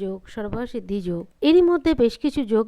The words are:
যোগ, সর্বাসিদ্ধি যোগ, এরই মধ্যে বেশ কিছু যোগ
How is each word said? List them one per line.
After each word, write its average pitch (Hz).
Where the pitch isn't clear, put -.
যোগ, 190
সর্বাসিদ্ধি 208
যোগ, 170
এরই 330
মধ্যে 339
বেশ 233
কিছু 294
যোগ 214